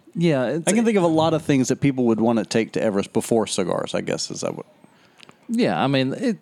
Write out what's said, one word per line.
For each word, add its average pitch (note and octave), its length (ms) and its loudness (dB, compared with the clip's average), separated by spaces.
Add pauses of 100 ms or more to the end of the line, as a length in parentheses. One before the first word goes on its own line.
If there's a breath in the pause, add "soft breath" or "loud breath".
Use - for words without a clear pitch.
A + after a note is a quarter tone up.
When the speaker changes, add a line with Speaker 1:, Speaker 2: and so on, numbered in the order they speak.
(160)
Speaker 1:
Yeah, D#3 300 2
it's D3+ 200 -4
Speaker 2:
I F#3 80 2
can A3+ 100 2
think A3 120 2
of F3+ 80 2
a E3+ 40 4
lot D#3+ 240 2
of D#3 100 0
things C3 260 2
that B2+ 120 0
people C3 260 0
would A2+ 140 2
wanna A2+ 240 2
take - 280 -2
to - 100 -2
Everest G2 300 0
before A2 340 0
cigars, F#2 480 -4
I - 60 -2
guess, - 320 -4
is - 80 -10
that G1+ 160 -6
what - 100 -12 (840 loud breath)
Speaker 1:
Yeah, E3+ 320 0
I A#2+ 60 2
mean, C3+ 280 0
it, A3+ 280 -4